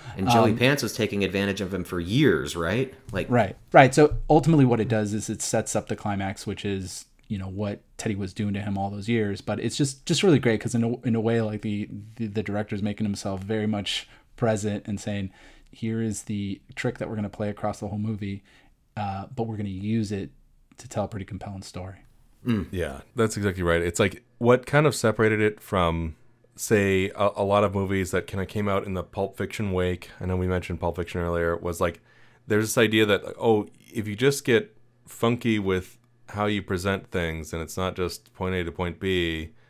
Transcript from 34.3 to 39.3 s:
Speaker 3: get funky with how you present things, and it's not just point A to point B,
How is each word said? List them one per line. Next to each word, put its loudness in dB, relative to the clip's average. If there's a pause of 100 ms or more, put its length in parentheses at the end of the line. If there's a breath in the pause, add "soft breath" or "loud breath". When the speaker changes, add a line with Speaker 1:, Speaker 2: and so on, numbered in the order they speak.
Speaker 3:
get 2 (320)
funky 0
with -2 (320)
how -2
you 0
present -4
things, -4
and -6
it's -10
not -2
just -6
point -4
A -2
to -6
point -6
B, 0 (180 soft breath)